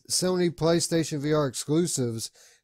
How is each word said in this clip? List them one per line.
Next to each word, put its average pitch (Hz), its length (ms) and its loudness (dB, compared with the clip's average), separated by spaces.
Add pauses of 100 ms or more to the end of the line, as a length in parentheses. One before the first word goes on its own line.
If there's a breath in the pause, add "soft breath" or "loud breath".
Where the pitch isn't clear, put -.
Sony 180 400 0
PlayStation 160 720 0
V 147 120 -2
R 151 160 2
exclusives 131 800 -2 (340 soft breath)